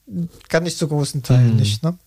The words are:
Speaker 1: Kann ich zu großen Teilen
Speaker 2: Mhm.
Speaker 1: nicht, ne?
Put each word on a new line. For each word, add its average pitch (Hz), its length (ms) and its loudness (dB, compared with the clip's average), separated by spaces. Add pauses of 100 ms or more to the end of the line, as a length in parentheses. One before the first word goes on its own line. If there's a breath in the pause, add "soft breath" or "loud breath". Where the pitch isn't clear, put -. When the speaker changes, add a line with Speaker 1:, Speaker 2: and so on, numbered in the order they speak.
(480)
Speaker 1:
Kann 170 200 -2
ich 160 100 -8
zu 160 100 -4
großen 143 360 -4
Teilen 123 300 4
Speaker 2:
Mhm. - 20 2
Speaker 1:
nicht, 107 260 0
ne? 175 260 -4